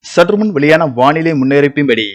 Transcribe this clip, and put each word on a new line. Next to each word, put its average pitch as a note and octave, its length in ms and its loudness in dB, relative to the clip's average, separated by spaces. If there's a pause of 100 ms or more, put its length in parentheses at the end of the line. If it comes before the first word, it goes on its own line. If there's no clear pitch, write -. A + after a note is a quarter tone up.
(140)
சற்று F3+ 260 2
முன் G#3+ 160 -2
வெளியான D#3 280 2 (140)
வானிலை D#3 340 0 (100)
முன்னறிவிப்பின்படி C#3 720 0